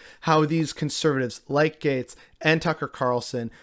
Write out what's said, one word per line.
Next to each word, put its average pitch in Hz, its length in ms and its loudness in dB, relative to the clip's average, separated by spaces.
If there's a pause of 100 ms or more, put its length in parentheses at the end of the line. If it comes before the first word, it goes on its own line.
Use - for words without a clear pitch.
(220)
how 156 240 4
these 156 260 0
conservatives 135 760 -2
like 151 320 0
Gaetz 135 360 -2 (260)
and 160 200 4
Tucker 151 260 -2
Carlson 123 640 -2 (140)